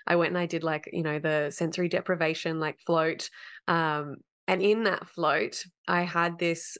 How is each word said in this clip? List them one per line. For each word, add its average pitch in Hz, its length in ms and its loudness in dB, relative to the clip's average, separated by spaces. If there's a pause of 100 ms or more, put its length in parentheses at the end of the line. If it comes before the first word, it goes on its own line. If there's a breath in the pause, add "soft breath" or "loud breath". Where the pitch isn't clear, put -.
I 170 80 6
went 170 140 4
and 180 80 0
I 175 80 0
did, 160 180 -4
like, 156 300 -4
you 165 100 -2
know, 151 160 0
the 151 320 0
sensory 170 380 -2
deprivation, 160 720 -2
like, 151 240 -4
float. 165 440 0 (380 loud breath)
Um, 151 480 0 (320)
and 185 140 2
in 214 240 4
that 185 240 -2
float, 160 560 0 (240)
I 175 140 4
had 170 360 0
this 170 400 -2